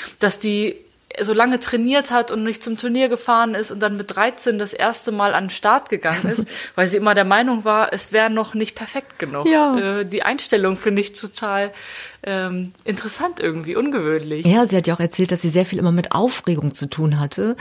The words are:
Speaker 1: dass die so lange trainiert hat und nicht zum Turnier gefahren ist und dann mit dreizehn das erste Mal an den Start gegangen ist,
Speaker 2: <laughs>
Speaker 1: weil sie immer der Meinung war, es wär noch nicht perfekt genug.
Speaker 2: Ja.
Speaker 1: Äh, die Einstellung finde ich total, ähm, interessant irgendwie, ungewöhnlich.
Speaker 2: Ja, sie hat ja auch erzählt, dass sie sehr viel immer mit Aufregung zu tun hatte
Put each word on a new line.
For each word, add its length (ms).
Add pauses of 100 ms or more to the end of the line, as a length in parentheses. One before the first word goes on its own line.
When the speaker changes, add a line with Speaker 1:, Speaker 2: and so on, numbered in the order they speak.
(180)
Speaker 1:
dass 220
die 360 (440)
so 120
lange 280
trainiert 520
hat 180
und 140
nicht 180
zum 140
Turnier 320
gefahren 460
ist 180
und 80
dann 160
mit 180
dreizehn 440
das 140
erste 400
Mal 220
an 100
den 60
Start 400
gegangen 380
ist, 180 (140)
Speaker 2:
<laughs> 160
Speaker 1:
weil 120
sie 80
immer 180
der 100
Meinung 400
war, 280
es 200
wär 180
noch 240
nicht 200
perfekt 460
genug. 280
Speaker 2:
Ja. 280 (240)
Speaker 1:
Äh, 60
die 180
Einstellung 520
finde 260
ich 100
total, 600 (500)
ähm, 500 (120)
interessant 560
irgendwie, 360
ungewöhnlich. 680
Speaker 2:
Ja, 200
sie 100
hat 100
ja 80
auch 60
erzählt, 320
dass 100
sie 60
sehr 160
viel 140
immer 120
mit 220
Aufregung 640
zu 120
tun 320
hatte 420